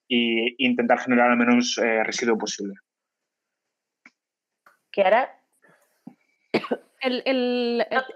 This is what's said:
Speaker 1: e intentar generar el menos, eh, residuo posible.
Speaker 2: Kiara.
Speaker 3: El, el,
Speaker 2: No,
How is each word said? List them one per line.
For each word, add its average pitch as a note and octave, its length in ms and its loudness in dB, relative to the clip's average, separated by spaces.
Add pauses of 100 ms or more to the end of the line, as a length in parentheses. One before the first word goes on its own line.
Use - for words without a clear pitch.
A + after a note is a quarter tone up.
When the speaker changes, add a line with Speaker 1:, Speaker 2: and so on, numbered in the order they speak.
(100)
Speaker 1:
e A#2 480 0
intentar B2 420 2
generar B2 300 2
el A#2+ 80 4
menos, A#2+ 400 2
eh, A2 260 0
residuo A2+ 320 -2
posible. G2+ 380 -8 (2250)
Speaker 2:
Kiara. G3+ 380 2 (1700)
Speaker 3:
El, B3+ 260 -4
el, B3 640 -2
Speaker 2:
No, B3+ 100 0 (160)